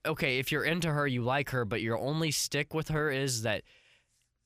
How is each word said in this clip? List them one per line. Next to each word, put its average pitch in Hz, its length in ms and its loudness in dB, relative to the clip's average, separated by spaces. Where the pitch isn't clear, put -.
okay, 143 340 0
if 135 140 -2
you're 131 120 0
into 170 280 0
her, 147 140 2
you 123 160 0
like 123 280 0
her, 123 140 0
but 104 160 -2
your 113 180 0
only 151 320 0
stick - 440 -2
with 156 140 -2
her 151 220 0
is 135 320 0
that 110 200 0